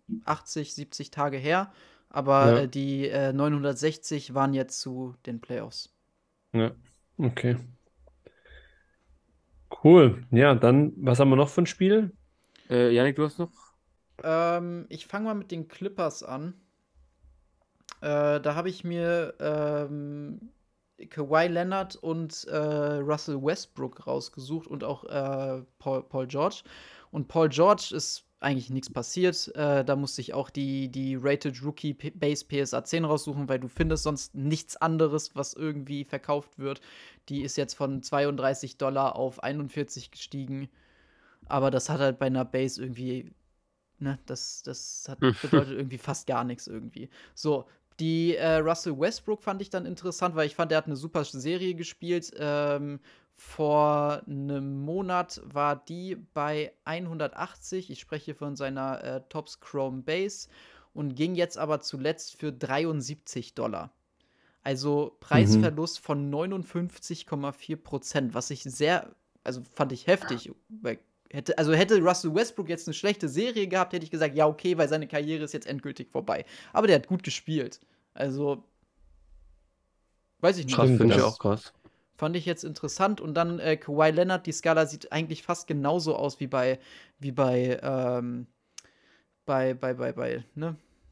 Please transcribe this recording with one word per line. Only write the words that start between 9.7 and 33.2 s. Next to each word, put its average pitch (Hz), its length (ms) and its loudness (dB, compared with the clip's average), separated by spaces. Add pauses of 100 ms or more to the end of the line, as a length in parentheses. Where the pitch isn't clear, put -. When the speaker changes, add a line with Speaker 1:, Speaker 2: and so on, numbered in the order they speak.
Speaker 2:
Cool. 151 480 12
Ja, 131 240 10
dann, 131 400 6
was 127 240 4
haben 139 100 8
wir 131 60 8
noch 139 120 6
für 175 140 2
ein 170 40 2
Spiel? 196 460 4 (560)
Speaker 3:
Äh, 123 240 4
Yannick, 131 240 4
du 147 80 2
hast 147 140 -2
noch? 170 140 -4 (720)
Speaker 1:
Ähm, 170 640 0
ich 160 180 -14
fang 208 180 -6
mal 220 100 -2
mit 196 180 -8
den 165 160 -8
Clippers 190 540 -4
an. 156 320 -10 (1500)
Äh, 147 400 0
da 147 160 -2
hab 170 100 -2
ich 185 180 -6
mir, 170 560 -2
ähm, 147 1120 -4 (580)
Kawhi 156 380 2
Leonard 185 500 -2
und, 160 520 -6
äh, - 80 -4
Russell 147 880 -2
Westbrook 135 640 -6
rausgesucht 135 600 -6
und 139 180 -10
auch, 131 200 -6
äh, 135 580 -4 (160)
Paul, 135 240 -2
Paul 131 240 -4
George. 143 360 -2 (480)
Und 147 180 -6
Paul 160 200 4
George 170 460 4
ist - 320 -6 (160)
eigentlich 131 280 -2
nichts 131 200 -6
passiert. 180 640 -2
Äh, 143 300 2
da 135 120 2
musste 139 260 -4
ich - 100 -12
auch 135 160 -4
die, 135 400 -4
die 135 280 -4
Rated 135 460 0
Rookie 147 300 -4
P-, 143 180 -10
Base 147 360 -2
P 143 140 -2
S 135 120 -2
A 131 100 -2
zehn 165 220 0
raussuchen, 143 460 0